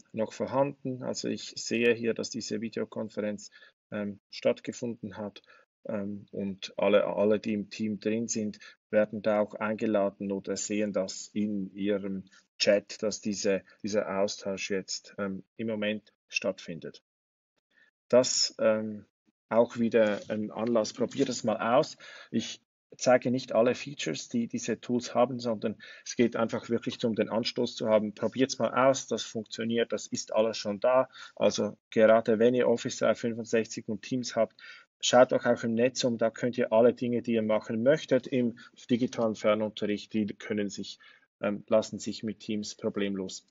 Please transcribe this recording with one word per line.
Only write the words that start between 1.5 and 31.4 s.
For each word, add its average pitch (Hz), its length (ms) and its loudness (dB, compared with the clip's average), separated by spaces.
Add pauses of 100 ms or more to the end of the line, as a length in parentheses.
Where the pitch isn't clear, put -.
sehe 117 360 2
hier, 113 220 0
dass 110 160 -6
diese 110 320 -6
Videokonferenz, 107 880 -6 (400)
ähm, 104 300 -6 (100)
stattgefunden 117 880 -4
hat, 104 240 -10 (440)
ähm, 104 440 -6
und 98 480 -6
alle, 101 280 4
alle, 104 340 2
die 113 120 -2
im 101 160 -4
Team 107 320 -4
drin 110 280 -2
sind, 107 300 -4 (320)
werden 107 320 2
da 104 180 2
auch 104 140 -2
eingeladen 104 800 0
oder 98 240 -4
sehen 104 380 -2
das 95 400 -4
in 104 400 -4
ihrem 98 500 -2 (340)
Chat, 104 440 2
dass 107 180 -2
diese, 98 440 -2 (180)
dieser 98 380 -2
Austausch 98 500 -4
jetzt, - 480 -8
ähm, 98 240 -6 (140)
im 113 100 -6
Moment 107 480 -4 (140)
stattfindet. 82 720 -8 (1040)
Das, - 500 4
ähm, 110 460 0 (460)
auch 120 280 4
wieder 110 500 4
ein 107 220 -4
Anlass, 113 440 -2
probiert 127 340 -2
es 123 160 -6
mal 110 320 0
aus. - 200 0 (340)
Ich - 320 -4 (340)
zeige 127 340 4
nicht 127 220 -2
alle 120 220 4
Features, 143 540 -8
die 117 180 -2
diese 113 340 -6
Tools 123 340 -4
haben, 123 240 2
sondern 113 380 -4 (280)
es - 120 -12
geht 117 180 4
einfach 113 360 -2
wirklich 117 260 -4
darum, 117 180 -2
den 101 140 0
Anstoß 120 460 -4
zu 123 140 -4
haben. 107 260 2
Probiert's 123 440 -2
mal 127 300 4
aus, 135 180 2
das 113 160 -4
funktioniert, 113 720 -2
das 107 140 -4
ist - 260 -8
alles 110 240 2
schon 101 240 -4
da. 127 300 4 (240)
Also 107 420 2 (140)